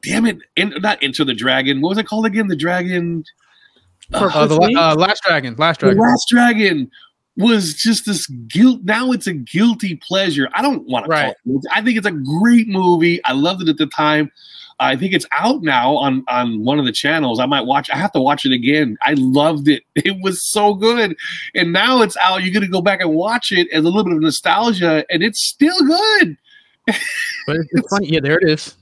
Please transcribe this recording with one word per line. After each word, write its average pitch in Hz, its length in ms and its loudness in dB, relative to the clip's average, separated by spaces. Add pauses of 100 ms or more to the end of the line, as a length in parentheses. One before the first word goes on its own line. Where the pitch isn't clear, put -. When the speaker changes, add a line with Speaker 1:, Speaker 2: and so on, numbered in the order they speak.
Speaker 1:
damn 208 240 0
it, 202 120 0 (180)
in, 196 140 0 (100)
not 208 220 0
Enter 139 220 0
the 131 100 -2
Dragon. 131 460 0
What 160 100 0
was 196 80 -2
it 220 80 -4
called 220 200 -2
again? 208 220 -2
The 170 80 -2
Dragon 170 680 -4 (840)
Speaker 2:
For 202 200 0
Speaker 3:
Uh, 151 160 2
the 151 100 2
la-, - 100 4
Speaker 2:
Bruce - 40 4
Lee? 240 60 0
Speaker 3:
uh, 165 200 4
Last 185 280 0
Dragon. 139 320 0
Last 156 240 0
Speaker 1:
The - 60 2
Speaker 3:
Dragon. 196 160 4
Speaker 1:
Last 240 260 0
Dragon 214 640 2 (480)
was 202 340 2
just 220 320 -2
this 196 220 -4
guilt. 156 580 2
Now 226 280 0
it's 240 140 -4
a 190 60 -4
guilty 180 600 0 (120)
pleasure. 175 460 0
I 196 80 -2
don't 269 260 -2
wanna 120 200 -4
call 160 100 -2
Speaker 3:
Right. 143 180 -2 (120)
Speaker 1:
it, 131 260 -2
I 196 80 0
think 220 160 0
it's 202 100 -2
a 202 60 0
great 190 560 2
movie. 175 560 2
I 127 80 0
loved 170 300 -2
it 165 80 0
at 147 80 0
the 156 80 0
time. 151 440 0 (500)
I 131 160 0
think 180 180 -2
it's - 160 0
out 214 320 0
now 135 340 2
on, 135 320 0
on 120 360 -2
one 143 160 0
of 139 60 0
the 120 60 -2
channels. 139 460 -2
I 127 80 0
might 139 140 0
watch, 135 300 -2
I - 60 -2
have 190 160 -2
to 147 80 0
watch 143 240 0
it 135 80 0
again. 127 500 0
I 139 120 2
loved 143 540 2
it. 147 200 0
<laughs> - 60 -20
It 196 260 -2
was 185 220 -2
so 208 320 0
good. 214 400 0 (400)
And 170 180 0
now 233 300 2
it's 196 140 0
out. 185 260 0
You're 185 100 -4
gonna 196 160 0
go 185 140 -2
back 190 180 0
and 165 140 0
watch 214 380 -2
it 175 180 0
as 156 140 0
a - 20 2
little 190 180 2
bit 185 100 0
of 151 60 0
nostalgia, 175 880 0
and 175 140 -2
it's 214 180 -2
still 349 460 0
good. 359 500 2 (520)
<laughs> 220 80 -2 (500)
Speaker 3:
But 151 100 -2
it's, 160 160 -4
it's - 160 0
funny. 196 220 -2
Yeah, 160 100 2
there 143 180 2
it 180 120 2
is. - 300 -4